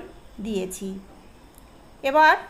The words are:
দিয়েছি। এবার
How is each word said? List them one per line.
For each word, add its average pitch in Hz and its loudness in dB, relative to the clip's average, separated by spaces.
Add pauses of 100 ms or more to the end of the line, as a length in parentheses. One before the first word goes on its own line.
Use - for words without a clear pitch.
(460)
দিয়েছি। 196 -8 (1120)
এবার 311 4 (140)